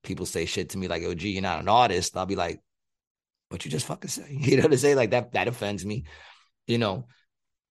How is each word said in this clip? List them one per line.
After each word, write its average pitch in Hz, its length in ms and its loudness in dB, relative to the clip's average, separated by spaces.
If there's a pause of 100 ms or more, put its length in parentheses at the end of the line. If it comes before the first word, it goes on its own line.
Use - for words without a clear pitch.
people 87 240 -8
say 82 180 -2
shit 90 240 -4
to - 80 -10
me 92 100 -6
like, 85 160 -4
"Oh, 87 120 -4
gee, 95 160 -4
you're 95 100 -4
not 90 180 -2
an 85 80 -6
artist." 101 480 4
I'll 92 120 -4
be 95 80 -2
like, 85 240 -4 (920)
"What - 160 -10
you 71 60 -8
just 151 160 -4
fucking - 240 -10
say?" - 180 -10
<laughs> 139 100 -8
You 135 180 4
know 139 60 6
what 151 100 6
I'm 123 40 6
saying? 139 200 4
Like, 117 120 2
that, 120 220 0
that 92 160 0
offends 104 360 -4
me. 104 200 -6 (640)
You 117 100 2
know, 101 300 -2 (640)